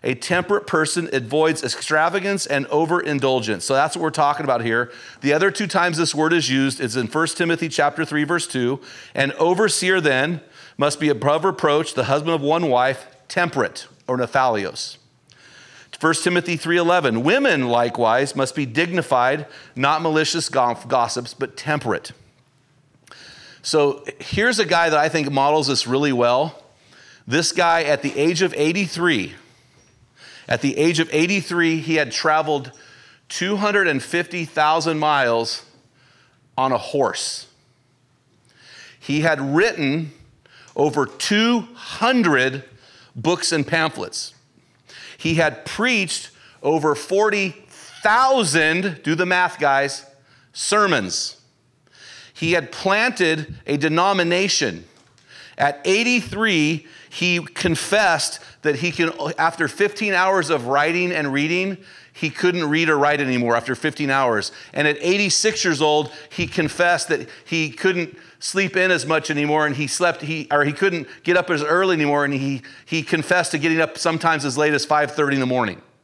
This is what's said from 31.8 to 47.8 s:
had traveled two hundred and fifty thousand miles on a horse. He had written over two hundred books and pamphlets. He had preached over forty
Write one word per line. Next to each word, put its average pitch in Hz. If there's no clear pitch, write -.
had 139
traveled 151
two 196
hundred 202
and 135
fifty 175
thousand 156
miles 131
on 131
a 120
horse. -
He 147
had 156
written 151
over 143
two 220
hundred 151
books 160
and 151
pamphlets. 160
He 160
had 160
preached 214
over 151
forty 202